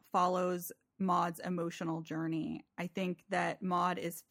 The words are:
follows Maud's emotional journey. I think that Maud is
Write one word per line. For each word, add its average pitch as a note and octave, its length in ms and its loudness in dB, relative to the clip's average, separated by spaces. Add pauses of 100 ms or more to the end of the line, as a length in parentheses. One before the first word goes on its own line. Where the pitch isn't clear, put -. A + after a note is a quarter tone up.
(140)
follows F3+ 580 2 (280)
Maud's F3 400 2
emotional E3+ 600 -2
journey. D#3+ 640 -4 (120)
I F3 100 -4
think F3+ 420 -4
that F3 320 0
Maud F3+ 380 0
is E3+ 320 -6